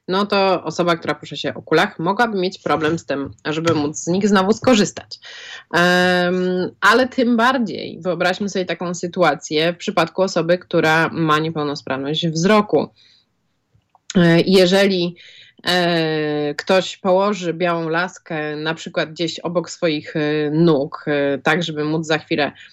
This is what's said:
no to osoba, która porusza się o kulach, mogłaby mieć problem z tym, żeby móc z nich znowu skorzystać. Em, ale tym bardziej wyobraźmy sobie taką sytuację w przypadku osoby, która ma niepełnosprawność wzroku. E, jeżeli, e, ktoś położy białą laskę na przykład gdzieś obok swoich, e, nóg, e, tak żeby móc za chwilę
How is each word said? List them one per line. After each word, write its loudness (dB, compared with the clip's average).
no 0
to 2
osoba, 0
która -6
porusza -14
się -6
o -12
kulach, 0
mogłaby 0
mieć -4
problem 0
z -16
tym, -6
żeby 0
móc -2
z -8
nich 0
znowu 2
skorzystać. 0
Em, 2
ale 4
tym 2
bardziej 0
wyobraźmy -2
sobie -4
taką -6
sytuację 0
w -10
przypadku -2
osoby, 0
która 2
ma 0
niepełnosprawność -4
wzroku. 2
E, 6
jeżeli, 2
e, 0
ktoś 0
położy 0
białą -2
laskę -4
na -4
przykład -6
gdzieś -6
obok -4
swoich, -4
e, 0
nóg, 2
e, 0
tak 0
żeby -4
móc -2
za 0
chwilę -2